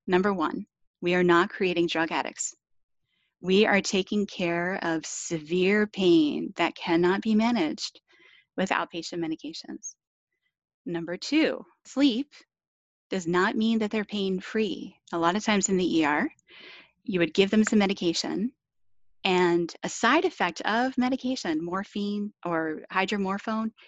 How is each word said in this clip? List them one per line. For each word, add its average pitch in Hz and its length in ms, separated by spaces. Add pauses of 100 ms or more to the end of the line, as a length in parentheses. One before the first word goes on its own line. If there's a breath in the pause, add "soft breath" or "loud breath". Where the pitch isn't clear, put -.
Number 190 240
one, 185 340 (360)
we 175 140
are 180 80
not 175 260
creating 175 380
drug 165 260
addicts. - 420 (840)
We 190 240
are 196 140
taking 196 460
care 175 560
of 160 240
severe 180 840
pain 170 720
that 170 180
cannot 180 460
be 220 140
managed 220 640 (560 soft breath)
with 185 120
outpatient 170 540
medications. - 720 (920)
Number 170 300
two, 285 480 (220)
sleep 269 480 (760)
does 185 180
not 180 280
mean 220 240
that 208 120
they're 214 120
pain-free. 196 880 (200)
A 175 40
lot 170 200
of 214 80
times 202 240
in 190 80
the 165 220
E 160 40
R, 151 260 (760 loud breath)
you 185 160
would 160 120
give 196 160
them 214 140
some 214 160
medication, 190 720 (720)
and 175 500 (100)
a 180 60
side 285 360
effect 185 400
of 240 320
medication, 254 680
morphine 202 680 (120)
or 160 360 (100)
hydromorphone, 202 800 (160 soft breath)